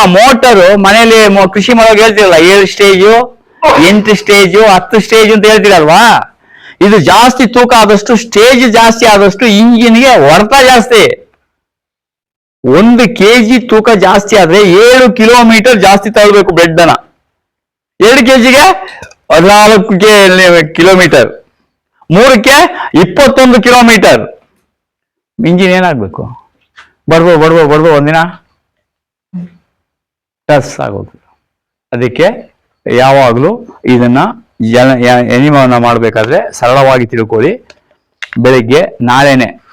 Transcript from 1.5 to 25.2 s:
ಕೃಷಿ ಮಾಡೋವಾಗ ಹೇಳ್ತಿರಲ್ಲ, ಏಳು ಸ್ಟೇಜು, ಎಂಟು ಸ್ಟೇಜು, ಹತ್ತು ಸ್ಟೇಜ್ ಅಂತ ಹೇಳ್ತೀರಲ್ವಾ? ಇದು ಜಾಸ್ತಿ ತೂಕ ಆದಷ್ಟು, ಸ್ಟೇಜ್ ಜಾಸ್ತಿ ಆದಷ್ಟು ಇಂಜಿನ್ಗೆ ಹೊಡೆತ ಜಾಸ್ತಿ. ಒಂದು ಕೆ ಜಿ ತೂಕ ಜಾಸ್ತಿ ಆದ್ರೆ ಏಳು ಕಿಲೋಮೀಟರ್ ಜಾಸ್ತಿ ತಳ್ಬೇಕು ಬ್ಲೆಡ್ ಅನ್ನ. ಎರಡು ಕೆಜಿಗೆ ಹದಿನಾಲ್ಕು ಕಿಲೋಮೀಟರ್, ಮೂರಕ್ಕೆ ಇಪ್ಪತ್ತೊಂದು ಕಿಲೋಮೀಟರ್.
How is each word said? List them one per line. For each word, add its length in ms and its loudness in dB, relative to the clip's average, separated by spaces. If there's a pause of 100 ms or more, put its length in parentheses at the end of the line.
ಕೃಷಿ 200 -2
ಮಾಡೋವಾಗ 260 2
ಹೇಳ್ತಿರಲ್ಲ, 340 0
ಏಳು 340 2
ಸ್ಟೇಜು, 680 -2 (520)
ಎಂಟು 280 0
ಸ್ಟೇಜು, 500 0
ಹತ್ತು 340 0
ಸ್ಟೇಜ್ 340 0
ಅಂತ 120 0
ಹೇಳ್ತೀರಲ್ವಾ? 880 0 (460)
ಇದು 160 2
ಜಾಸ್ತಿ 500 0
ತೂಕ 300 0
ಆದಷ್ಟು, 380 0
ಸ್ಟೇಜ್ 580 0
ಜಾಸ್ತಿ 320 0
ಆದಷ್ಟು 400 0
ಇಂಜಿನ್ಗೆ 640 2
ಹೊಡೆತ 440 2 (100)
ಜಾಸ್ತಿ. 680 -2 (1400)
ಒಂದು 500 0
ಕೆ 260 0
ಜಿ 180 0
ತೂಕ 300 -2
ಜಾಸ್ತಿ 460 0
ಆದ್ರೆ 360 2
ಏಳು 420 2
ಕಿಲೋಮೀಟರ್ 680 0
ಜಾಸ್ತಿ 300 0
ತಳ್ಬೇಕು 440 0
ಬ್ಲೆಡ್ 260 0
ಅನ್ನ. 100 0 (1160)
ಎರಡು 180 0
ಕೆಜಿಗೆ 680 0 (400)
ಹದಿನಾಲ್ಕು 580 2 (800)
ಕಿಲೋಮೀಟರ್, 720 0 (680)
ಮೂರಕ್ಕೆ 840 0
ಇಪ್ಪತ್ತೊಂದು 680 0
ಕಿಲೋಮೀಟರ್. 800 0 (1080)